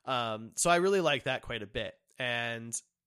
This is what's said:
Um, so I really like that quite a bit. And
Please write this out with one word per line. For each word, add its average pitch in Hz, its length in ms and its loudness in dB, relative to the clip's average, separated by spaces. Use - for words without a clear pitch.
Um, 113 500 -4
so 175 140 2
I 175 60 8
really 190 260 4
like 147 220 2
that 131 180 -2
quite 117 200 -6
a 101 40 -10
bit. 104 280 -6
And 117 560 -4